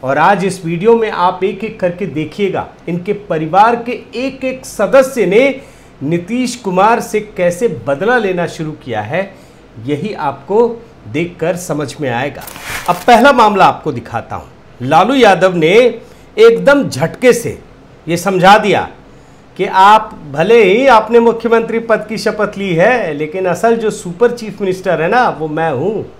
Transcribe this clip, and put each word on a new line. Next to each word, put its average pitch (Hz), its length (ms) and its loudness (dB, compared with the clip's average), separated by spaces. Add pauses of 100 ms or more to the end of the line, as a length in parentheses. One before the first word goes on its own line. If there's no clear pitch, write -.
और 135 140 -2
आज 180 280 2
इस 180 200 -6
वीडियो 175 300 2
में 220 160 -2
आप 180 320 -2
एक 202 200 -4
एक 220 160 -10
करके 180 260 -4
देखिएगा, 156 640 -6 (220)
इनके 175 240 -6
परिवार 185 640 0
के 233 160 -8 (240)
एक 262 300 -6
एक 254 200 -8
सदस्य 240 600 2
ने 254 360 2 (420)
नीतीश 175 520 -4
कुमार 196 440 0
से 208 200 -4
कैसे 180 480 -2
बदला 160 500 -2
लेना 180 300 -2
शुरू 156 240 -8
किया 127 300 -8
है, 165 340 -6 (500)
यही 147 280 -6
आपको 190 680 -4 (280)
देखकर 160 440 -4
समझ 151 460 -8
में 135 80 -4
आएगा। 127 340 -6 (460)
अब 175 60 0 (120)
पहला 247 240 6
मामला 208 340 4
आपको - 260 0
दिखाता 117 440 -10
हूँ। 76 120 -14 (340)
लालू 165 320 2
यादव 190 420 4
ने 214 440 4 (380)
एकदम 226 520 4
झटके 165 440 0
से 139 260 -4 (480)
ये 170 100 -2
समझा 190 400 4
दिया 185 320 0 (680)
कि 185 80 -4
आप 202 540 4 (120)
भले 208 320 4
ही 220 240 4
आपने 226 320 4
मुख्यमंत्री 226 600 0
पद 214 300 -2
की 220 80 -6
शपथ 208 400 -4
ली 196 180 -4
है, 196 380 2
लेकिन 156 320 -6
असल 220 300 0
जो 220 140 -2
सुपर 208 420 -2
चीफ 220 300 -10
मिनिस्टर 185 400 -2
है 170 80 0
ना, 226 200 2
वो 151 180 -6
मैं 160 240 -2
हूँ। 156 480 -4